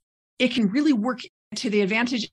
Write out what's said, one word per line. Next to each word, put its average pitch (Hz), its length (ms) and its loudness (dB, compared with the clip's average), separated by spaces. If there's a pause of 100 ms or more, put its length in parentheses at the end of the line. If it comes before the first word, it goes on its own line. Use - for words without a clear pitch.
(380)
it 247 160 0
can 233 140 2
really 285 260 2
work 233 280 -2 (340)
to 233 140 -4
the 208 120 2
advantage 220 500 -2